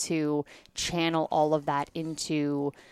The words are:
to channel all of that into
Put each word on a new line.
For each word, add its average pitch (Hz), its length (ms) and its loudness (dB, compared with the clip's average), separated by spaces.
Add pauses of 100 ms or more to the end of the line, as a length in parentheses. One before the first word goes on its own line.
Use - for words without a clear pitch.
to 151 380 0 (280)
channel 165 580 0
all 151 220 4
of 147 120 2
that 143 280 -2
into 147 760 -2 (200)